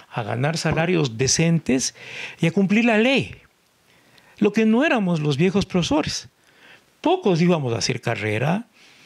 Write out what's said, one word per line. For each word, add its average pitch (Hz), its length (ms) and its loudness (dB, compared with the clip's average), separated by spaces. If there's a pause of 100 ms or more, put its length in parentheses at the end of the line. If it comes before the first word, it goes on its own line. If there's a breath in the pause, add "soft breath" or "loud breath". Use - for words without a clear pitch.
(100)
a 120 140 -6
ganar 127 340 -2
salarios 156 580 -2
decentes 160 800 0 (460 loud breath)
y 165 80 2
a - 20 2
cumplir 202 340 2
la 226 140 2
ley, 226 380 0 (1000 soft breath)
lo 208 140 2
que 220 140 2
no 226 180 4
éramos 196 360 0
los 147 160 0
viejos 185 280 2
profesores. - 640 -2 (720 soft breath)
Pocos 294 400 2
íbamos 160 340 2
a 110 40 -4
hacer 117 220 -4
carrera, 117 640 -2 (400 soft breath)